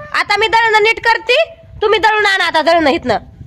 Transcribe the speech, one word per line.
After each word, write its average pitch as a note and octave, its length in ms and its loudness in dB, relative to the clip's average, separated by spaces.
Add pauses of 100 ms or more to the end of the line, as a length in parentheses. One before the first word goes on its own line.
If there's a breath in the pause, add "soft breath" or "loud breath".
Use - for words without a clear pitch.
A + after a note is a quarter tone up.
(140)
आता G4+ 240 -2
मी G#4+ 100 0
दळणं A4 360 2
नीट G#4 220 0
करते, A#4 520 0 (240)
तुम्ही G#4+ 180 2
दळून G#4+ 260 0
आणा F#4+ 200 0
आता E4 160 -2
दळणं D#4+ 280 2
इथनं. B3 280 -2 (300)